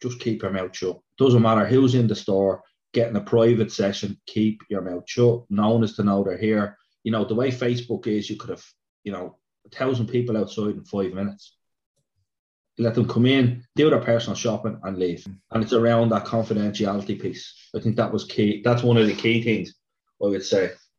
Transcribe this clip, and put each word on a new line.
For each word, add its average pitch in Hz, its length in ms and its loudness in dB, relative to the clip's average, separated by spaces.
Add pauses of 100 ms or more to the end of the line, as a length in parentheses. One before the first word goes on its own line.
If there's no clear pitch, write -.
just 123 160 -8
keep 110 220 -4
your 95 100 -4
mouth 92 240 -6
shut. 92 240 -6 (180)
Doesn't 123 240 6
matter 110 240 4
who's 127 300 4
in 120 120 4
the 107 80 -2
store, 98 460 0 (320)
get 117 160 0
in 117 60 -4
a 101 60 -2
private 113 500 4
session, 98 560 -4
keep 107 420 0
your 98 120 -4
mouth 90 260 -8
shut. 120 420 2
No 104 220 2
one 117 120 4
is 107 120 -4
to 104 80 -2
know 101 200 2
they're 92 140 -4
here. 104 400 -2 (260)
You 113 80 -2
know, 107 140 0
the 110 100 -4
way 131 140 0
Facebook 120 560 -4
is, 107 240 -2
you 107 80 -8
could - 140 -12
have, 90 120 -14 (400)
you 104 80 -8
know, 92 280 -12 (260)
a - 100 -20
thousand 127 320 -2
people 120 300 0
outside 104 380 -4
in - 100 -14
five 95 280 -4
minutes. 101 420 -8 (1200)
You 117 80 0
let 117 80 0
them 120 140 2
come 117 180 2
in, 127 380 2 (120)
do 151 140 4
their 135 100 4
personal 113 360 0
shopping 110 480 -4
and 95 160 -6
leave. 87 260 -4 (240)
And 113 140 -2
it's 104 100 -2
around 117 360 4
that 104 160 0
confidentiality 104 960 -2
piece. - 560 -12
I - 40 -8
think 107 160 -2
that 113 180 0
was 101 100 -4
key. 104 400 -2
That's 123 200 2
one 120 140 4
of 110 100 6
the 101 80 0
key 117 260 0
things, 107 320 -4 (500)
I 101 40 2
would 95 180 -2
say. 95 260 0 (280)